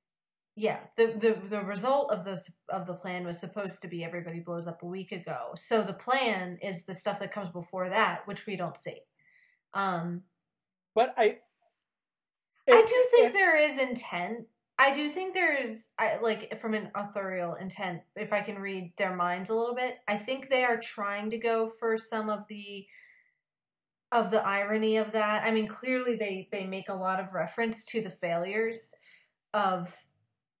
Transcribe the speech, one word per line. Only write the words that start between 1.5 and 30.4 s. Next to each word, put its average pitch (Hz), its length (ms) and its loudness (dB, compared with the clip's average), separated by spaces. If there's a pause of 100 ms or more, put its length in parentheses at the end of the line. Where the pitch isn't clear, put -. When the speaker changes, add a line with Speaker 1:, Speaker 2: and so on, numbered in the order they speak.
Speaker 1:
result 240 480 2
of 185 140 0
those, 185 320 -6 (120)
of 180 160 -4
the 180 80 -6
plan 180 320 -8
was 170 140 -4
supposed 190 420 -4
to 185 60 -10
be 165 160 -8
everybody 170 380 -8
blows 170 260 -8
up 165 160 -10
a - 20 -10
week 180 260 -8
ago. 151 440 -8
So - 260 2
the 185 120 -4
plan 208 680 -2
is 190 240 -4
the 190 80 -6
stuff 196 260 -2
that 196 120 -8
comes 196 180 -8
before 180 400 -6
that, 190 380 0
which 202 180 -10
we 202 120 -6
don't 170 200 -6
see. - 260 -10 (720)
Um, 175 520 -2 (680)
Speaker 2:
But 247 240 4
I, 220 240 2 (1300)
Speaker 1:
I 480 120 12
Speaker 2:
it, 440 40 6
Speaker 1:
do 508 240 6
think 466 200 8
Speaker 2:
it - 40 -2
Speaker 1:
there 359 240 6
is 294 220 6
intent. 226 680 -2 (300)
I 277 160 8
do 294 160 -2
think 370 240 -6
there 339 260 2
is, 220 380 -4
I, 202 200 0
like, 220 420 -2
from 220 160 -2
an 214 180 -6
authorial 190 600 -4
intent, 185 480 -8 (120)
if 208 160 -8
I 202 100 2
can 202 180 -8
read 190 380 -8
their 185 180 0
minds 180 340 -2
a 220 60 0
little 233 180 0
bit, 254 340 -4
I 208 100 0
think 262 320 -6
they 254 140 4
are 233 140 2
trying 208 540 -6
to 226 80 -4
go 226 280 2
for 226 300 0
some 220 320 -2
of 208 180 -4
the, 202 400 -12 (1200)
of 220 180 4
the 214 160 2
irony 214 520 2
of 214 160 0
that. 214 340 2
I - 20 2
mean, 220 180 2
clearly 254 480 -2
they, 196 360 -4
they 196 160 -6
make 190 220 -6
a 196 40 -4
lot 185 260 -2
of 185 140 -8
reference 220 540 0
to 220 140 -2
the 185 100 -8
failures 196 840 -2 (580)
of, 185 540 -2 (560)